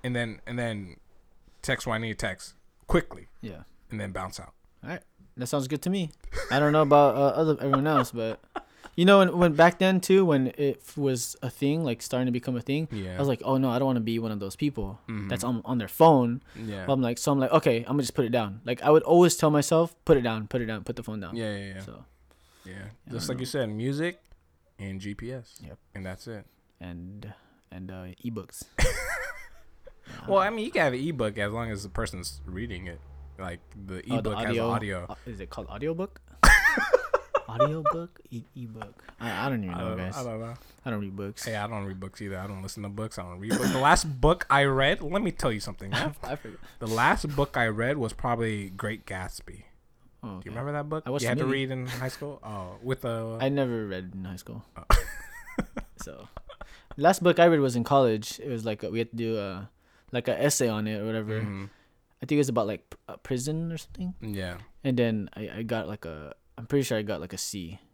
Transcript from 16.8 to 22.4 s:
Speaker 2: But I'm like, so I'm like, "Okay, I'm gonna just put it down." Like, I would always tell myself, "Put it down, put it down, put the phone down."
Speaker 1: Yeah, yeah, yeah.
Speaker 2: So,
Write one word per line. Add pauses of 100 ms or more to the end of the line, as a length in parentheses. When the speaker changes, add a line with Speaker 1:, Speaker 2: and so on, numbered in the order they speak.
Speaker 2:
But
I'm
like,
so
I'm
like,
"Okay,
I'm
gonna
just
put
it
down."
Like,
I
would
always
tell
myself, (120)
"Put
it
down,
put
it
down,
put
the
phone
down."
Speaker 1:
Yeah,
yeah,
yeah.
Speaker 2:
So, (580)